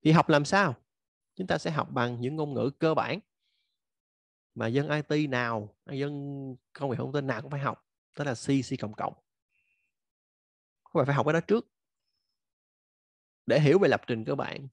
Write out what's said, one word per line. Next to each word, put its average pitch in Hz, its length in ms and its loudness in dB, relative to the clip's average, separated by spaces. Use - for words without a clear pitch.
Thì 156 80 6
học 165 180 6
làm 147 160 6
sao? 190 300 2
Chúng 185 120 -8
ta 165 100 0
sẽ 165 140 -4
học 147 200 -2
bằng 120 300 -2
những 135 140 -4
ngôn 147 180 -4
ngữ 120 260 0
cơ 160 140 2
bản 143 260 -2
mà 113 120 -4
dân 143 220 -2
I 151 380 -2
T - 20 -6
nào, 117 460 -4
dân 143 220 -6
công 143 160 -6
nghệ 117 80 -4
thông 131 160 -4
tin 139 140 -2
nào 113 140 -2
cũng 139 100 -14
phải 143 80 -6
học. 139 260 -4
Đó 151 60 -6
là 139 100 -2
C, - 140 -8
C 135 320 0
cộng 107 140 -8
cộng. - 200 -8
Các - 80 -20
bạn 143 120 4
phải 139 100 2
học 139 100 2
cái 151 80 2
đó 165 60 2
trước. 220 280 -2
Để 120 140 4
hiểu 151 200 8
về 175 100 6
lập 107 180 2
trình 110 180 -4
cơ 143 100 -2
bản - 380 -8